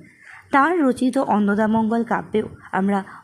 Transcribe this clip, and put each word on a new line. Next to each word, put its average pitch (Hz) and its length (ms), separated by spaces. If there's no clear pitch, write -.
তাঁর 311 300
রচিত 254 360
অন্নদামঙ্গল 220 880
কাব্যেও 208 440
আমরা 196 320